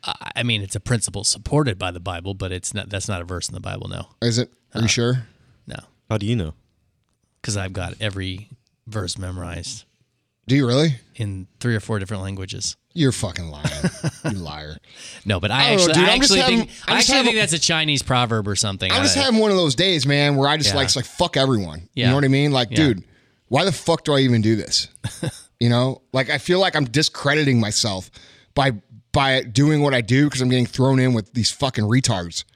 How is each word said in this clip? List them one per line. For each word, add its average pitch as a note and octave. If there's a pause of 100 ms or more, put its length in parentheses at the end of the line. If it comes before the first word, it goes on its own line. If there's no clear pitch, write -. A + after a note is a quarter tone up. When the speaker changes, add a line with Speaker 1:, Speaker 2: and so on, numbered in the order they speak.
Speaker 1:
I, -
I A#2+
mean, A2+
it's G2
a G2+
principle G2+
supported C#3
by F#2
the F2
Bible, F2+
but F#2+
it's F2+
not, F#2+
that's G2
not F#2+
a F2
verse F2
in -
the G2
Bible, F#2+
no. F#2 (140)
Speaker 2:
Is A#2
it? B2 (240)
Are A2
you A2+
Speaker 1:
Uh, A2
Speaker 2:
sure? B2 (440)
Speaker 1:
No. - (320)
Speaker 3:
How A2
do G2+
you A#2+
know? D#2 (880)
Speaker 1:
'Cause G#2+
I've F#2+
got F2+
every F#2+ (380)
verse G#2+
memorized. F2 (600)
Speaker 2:
Do C3
you C#3
really? C3+ (180)
Speaker 1:
In G2 (140)
three A#2+
or G#2
four A2
different F#2+
languages. F#2+ (160)
Speaker 2:
You're C#3+
fucking F2
lying. D2
Speaker 1:
<laughs> -
Speaker 2:
You D3+
liar. D2+ (480)
Speaker 1:
No, F#2+
but E2+
I -
Speaker 2:
I -
don't F3+
know, D#3
Speaker 1:
actually, -
Speaker 2:
dude. F3+
Speaker 1:
I -
Speaker 2:
I'm -
just C#4
Speaker 1:
actually -
Speaker 2:
having, B3+
Speaker 1:
think, A3
Speaker 2:
I'm -
Speaker 1:
I -
Speaker 2:
just A3+
Speaker 1:
actually C4+
Speaker 2:
having, B3
Speaker 1:
think A3
that's E3
a E3
Chinese D#3
proverb A#2
or G2+
something. F#2+
Speaker 2:
I'm A#3+
just -
Speaker 1:
I C#4
Speaker 2:
having A#3
one G#3+
of F#3+
those D#3+
days, F3
man, C#3+
where C#3
I D3
just, C3+
Speaker 1:
Yeah. -
Speaker 2:
like, C#3
it's -
like, B2
"Fuck -
everyone." G2
You B2+
Speaker 1:
Yeah. A#2+
Speaker 2:
know C3
what C#3+
I C3+
mean? C#3+
Like, B2
Speaker 1:
Yeah. -
Speaker 2:
dude, B2+ (440)
why C#3+
the F#3+
fuck -
do D3+
I C#3
even A#2+
do A2
this? - (340)
Speaker 1:
<laughs> D#3+ (320)
Speaker 2:
You A#2+
know? B2 (140)
Like, C3
I D3
feel F3+
like F#3+
I'm D3
discrediting C#3
myself G#2 (440)
by, C3+ (420)
by C3+
doing C#3+
what C#3+
I B2
do C3
'cause C3
I'm B2+
getting B2
thrown C3
in B2+
with A2
these A#2
fucking B2+
retards, G#2 (120)